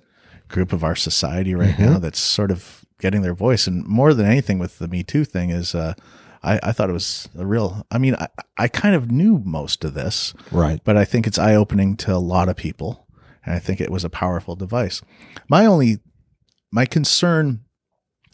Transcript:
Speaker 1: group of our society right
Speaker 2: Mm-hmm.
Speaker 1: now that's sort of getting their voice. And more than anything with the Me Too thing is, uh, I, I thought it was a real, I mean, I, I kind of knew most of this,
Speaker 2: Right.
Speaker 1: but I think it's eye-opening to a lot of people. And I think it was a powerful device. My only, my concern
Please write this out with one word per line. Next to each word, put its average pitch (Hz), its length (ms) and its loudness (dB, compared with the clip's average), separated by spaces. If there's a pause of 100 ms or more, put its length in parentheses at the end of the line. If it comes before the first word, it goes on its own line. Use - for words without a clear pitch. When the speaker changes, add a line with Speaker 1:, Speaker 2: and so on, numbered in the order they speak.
(480)
Speaker 1:
group 92 240 -2
of 82 120 -4
our 80 120 0
society 90 580 -2
right 90 200 2
Speaker 2:
Mm-hmm. 107 200 4
Speaker 1:
now 190 40 2
that's 82 220 -4
sort 101 300 0
of - 340 -6 (160)
getting 98 220 0
their 90 120 -2
voice. 107 320 0
And 90 200 -2
more 131 280 4
than 107 120 2
anything 107 320 2
with 87 200 -6
the 87 100 -6
Me 90 140 -4
Too 147 220 0
thing 87 260 -4
is, 87 240 -4
uh, 82 200 -4 (480)
I, 101 200 0
I - 100 -2
thought 98 180 -2
it 87 40 -2
was - 340 -8 (100)
a 92 80 -6
real, 104 440 -2
I 117 80 -2
mean, 131 180 2
I, - 120 -8 (300)
I 123 100 2
kind 202 260 2
of 120 160 0
knew 165 340 4
most 78 400 -6
of 71 100 -4
this, - 400 -6 (180)
Speaker 2:
Right. 80 320 2
Speaker 1:
but 107 120 4
I 104 100 6
think 117 200 0
it's 104 120 -2
eye-opening 104 600 4
to - 160 -4
a 90 40 2
lot 90 320 2
of 90 60 -2
people. - 500 -8 (400)
And 85 80 -4
I 85 40 -2
think 95 220 -4
it - 100 -4
was 90 140 -4
a 87 60 -6
powerful 87 460 -4
device. 98 440 -4 (480)
My 190 180 6
only, 131 320 4 (720)
my 117 160 0
concern 151 720 0 (720)